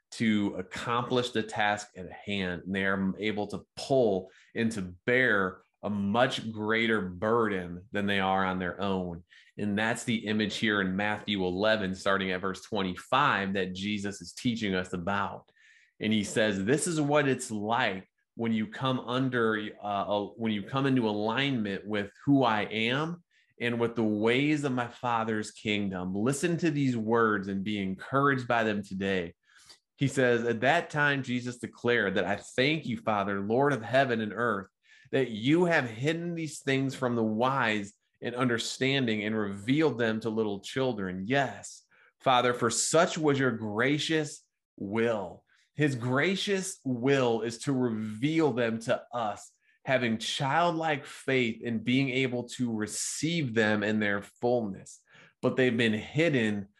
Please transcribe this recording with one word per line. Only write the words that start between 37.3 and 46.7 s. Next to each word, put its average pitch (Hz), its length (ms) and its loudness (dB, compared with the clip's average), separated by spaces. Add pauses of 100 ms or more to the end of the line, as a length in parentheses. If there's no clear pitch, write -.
and 120 140 -6
understanding 120 880 0
and 107 100 -2
revealed 110 640 0
them 110 220 0
to 117 80 -4
little 107 320 -2
children. 98 680 -4
Yes, 127 560 -4 (380)
Father, 123 320 4
for 123 160 0
such 165 480 2
was 147 220 2
your 131 140 2
gracious 139 880 0 (340)
will.'" 107 640 -2 (340)
His 143 180 2
gracious 185 880 -2